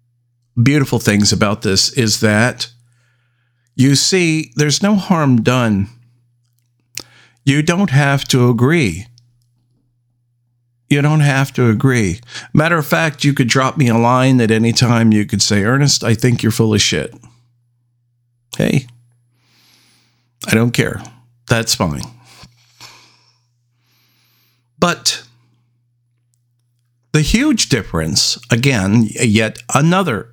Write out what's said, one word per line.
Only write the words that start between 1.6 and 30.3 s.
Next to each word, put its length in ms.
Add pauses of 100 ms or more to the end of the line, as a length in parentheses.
this 320
is 260
that, 500 (1040)
you 200
see, 600
there's 280
no 120
harm 460
done. 460 (1600)
You 180
don't 280
have 360
to 240
agree. 580 (1800)
You 120
don't 200
have 320
to 160
agree. 500 (340)
Matter 240
of 80
fact, 380
you 100
could 140
drop 300
me 100
a 100
line 440
at 100
any 220
time. 400
You 120
could 160
say, 220
"Ernest, 400
I 120
think 280
you're 80
full 220
of 80
shit." 340 (1400)
Hey, 300 (1600)
I 80
don't 180
care. 300 (460)
That's 260
fine. 300 (2750)
But 460 (1900)
the 80
huge 480
difference, 680 (120)
again, 640
yet 480 (140)
another 600